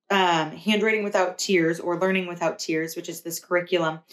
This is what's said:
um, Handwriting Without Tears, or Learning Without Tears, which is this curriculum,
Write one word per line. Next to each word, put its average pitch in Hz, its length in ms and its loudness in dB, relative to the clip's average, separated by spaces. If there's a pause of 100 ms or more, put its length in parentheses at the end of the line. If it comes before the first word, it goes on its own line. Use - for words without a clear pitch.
um, 175 420 2
Handwriting 214 520 0
Without 202 340 0
Tears, 170 440 2
or 170 180 -2
Learning 185 280 0
Without 170 320 -2
Tears, 160 360 -4
which 175 140 -10
is 170 120 -10
this 170 200 -10
curriculum, 170 580 0 (140)